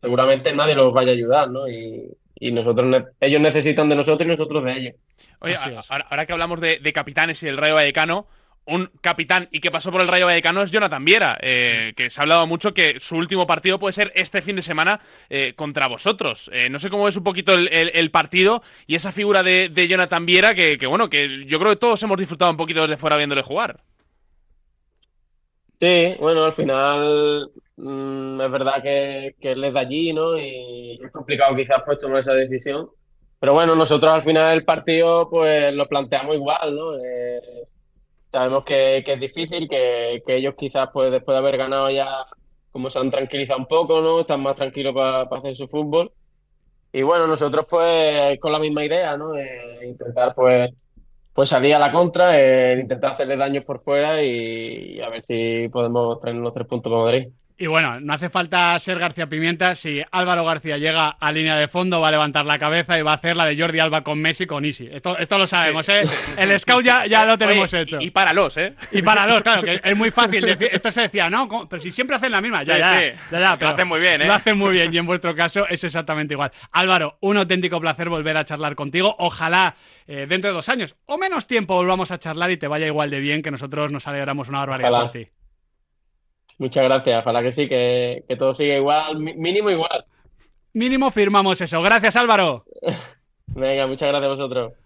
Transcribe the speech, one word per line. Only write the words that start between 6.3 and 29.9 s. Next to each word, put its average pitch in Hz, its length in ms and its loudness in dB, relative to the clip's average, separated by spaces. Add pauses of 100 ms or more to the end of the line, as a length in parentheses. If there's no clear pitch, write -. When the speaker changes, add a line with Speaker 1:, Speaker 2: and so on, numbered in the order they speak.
Speaker 2:
hablamos 170 280 -4
de, 165 180 0
de 151 140 -4
capitanes 156 500 -2
y 165 40 -8
del 139 100 -4
Rayo 151 180 2
Vallecano, 156 520 2 (420)
un 180 220 -2 (100)
capitán 175 520 -2
y 156 80 -6
que 170 100 -2
pasó 165 220 -6
por 185 80 0
el 180 80 2
Rayo 180 180 4
Vallecano 170 360 2
es 180 100 -4
Jonathan 165 320 0
Viera, 175 360 4
eh, 120 560 0
que 123 140 -4
se - 100 -8
ha - 20 2
hablado 160 260 4
mucho 170 260 -2
que 160 240 2
su - 180 -8
último 175 300 0
partido 185 320 0
puede 190 140 -2
ser 202 240 -2
este 185 260 -2
fin 190 140 -6
de 180 60 -6
semana, 170 380 0 (300)
eh, 135 240 -2
contra 147 320 -4
vosotros. 147 640 -4
Eh, 123 160 0
no 139 120 -6
sé 180 100 -8
cómo 202 160 0
es 185 100 0
un 196 60 -6
poquito 190 320 0
el, 175 140 2
el, 165 260 0
el 165 160 2
partido 185 520 2 (260)
y 151 80 -2
esa 180 160 -6
figura 202 320 2
de, 185 240 4
de 175 180 0
Jonathan 175 400 0
Viera 190 300 6
que, 156 220 2
que, 131 100 -2
bueno, 190 200 0
que 139 380 -2
yo 151 140 -2
creo 202 100 4
que 208 60 4
todos 226 260 0
hemos 196 160 0
disfrutado 170 320 0
un 160 60 -2
poquito 160 260 -2
desde 151 140 0
fuera 151 200 0
viéndole 143 260 0
jugar. 180 420 -6 (1900)
Speaker 1:
Sí, 175 400 4
bueno, 156 280 2
al 156 80 0
final, 147 960 0 (260)
mm, 135 640 -8
es 135 100 -2
verdad 135 320 -2
que, 139 580 -4
que 135 120 -4
él 131 120 -4
es 135 100 -4
de 139 60 0
allí, 151 320 -4